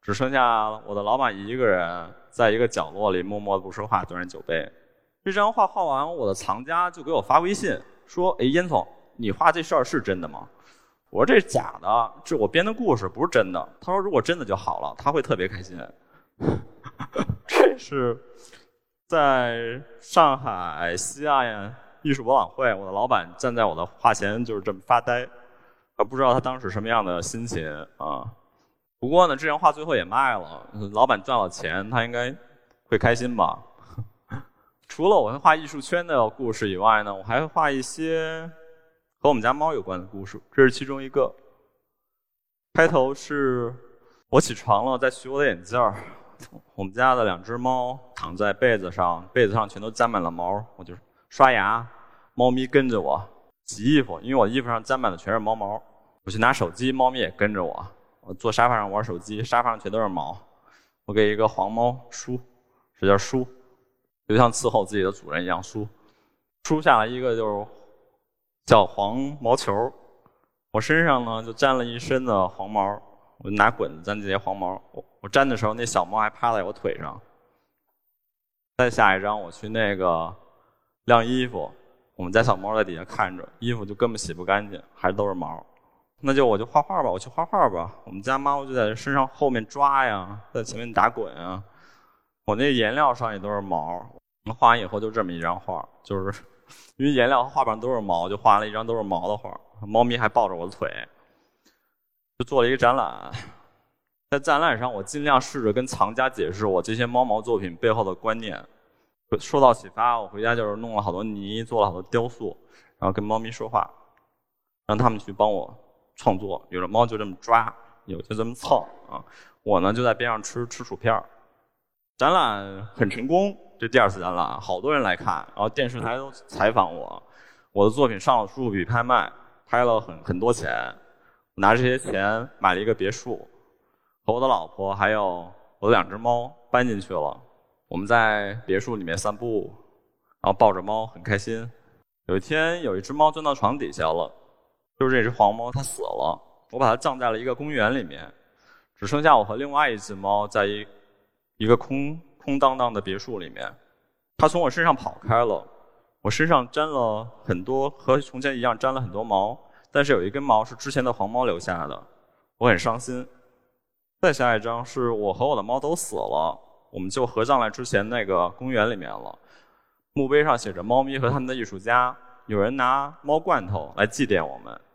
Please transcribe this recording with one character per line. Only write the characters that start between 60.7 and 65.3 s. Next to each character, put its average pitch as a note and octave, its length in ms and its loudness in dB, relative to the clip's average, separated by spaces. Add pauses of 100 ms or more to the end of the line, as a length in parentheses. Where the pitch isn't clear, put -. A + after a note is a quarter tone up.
我 - 80 -10
给 G#2 180 4
一 G#2+ 60 -2
个 A2 100 2
黄 G2 240 0
猫 A#2+ 260 0 (140)
梳， - 280 -10 (560)
使 - 120 -2
劲 G2 120 8
梳， B2+ 280 -2 (800)
就 G#2+ 80 4
像 A#2 160 6
伺 - 160 -2
候 G#2+ 160 2
自 F#2+ 120 -6
己 G2 60 0
的 F#2 80 2
主 G2 200 -14